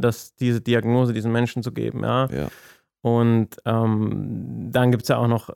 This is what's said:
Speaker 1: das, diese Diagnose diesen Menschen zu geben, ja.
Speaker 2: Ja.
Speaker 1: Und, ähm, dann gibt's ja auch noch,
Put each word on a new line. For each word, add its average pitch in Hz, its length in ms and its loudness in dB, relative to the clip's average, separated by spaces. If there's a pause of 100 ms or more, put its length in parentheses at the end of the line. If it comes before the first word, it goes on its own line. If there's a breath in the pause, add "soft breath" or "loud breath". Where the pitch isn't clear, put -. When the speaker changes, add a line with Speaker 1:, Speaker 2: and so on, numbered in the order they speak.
Speaker 1:
das, - 320 -2
diese 120 260 0
Diagnose 120 540 2
diesen 110 180 -2
Menschen 120 300 0
zu 117 100 -8
geben, 107 320 -6
ja. 123 280 0
Speaker 2:
Ja. 69 160 -4 (560 loud breath)
Speaker 1:
Und, 117 600 2
ähm, 113 1040 -2
dann 123 180 4
gibt's 120 200 2
ja 127 80 2
auch 120 100 2
noch, 117 280 -2